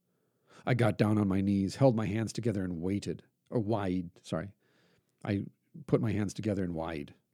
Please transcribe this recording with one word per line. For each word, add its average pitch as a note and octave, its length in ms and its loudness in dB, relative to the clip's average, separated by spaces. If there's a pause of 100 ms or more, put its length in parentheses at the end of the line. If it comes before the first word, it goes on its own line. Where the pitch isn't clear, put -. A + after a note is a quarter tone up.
(640)
I - 80 2
got A2+ 240 2
down G#2+ 200 4
on G#2 100 4
my F#2+ 140 2
knees, G2 340 2
held C3+ 200 6
my A2 100 0
hands G#2+ 280 -2
together G#2 300 -2
and F2 180 -4
waited, F#2 420 -4 (260)
or B2+ 100 0
wide, G2 500 -2 (140)
sorry. F2 280 -6 (720)
I G2+ 220 0 (400)
put C3+ 160 2
my A#2+ 100 0
hands G2 220 -2
together G2+ 300 -2
and F2 100 -4
wide. D#2+ 400 -6 (200)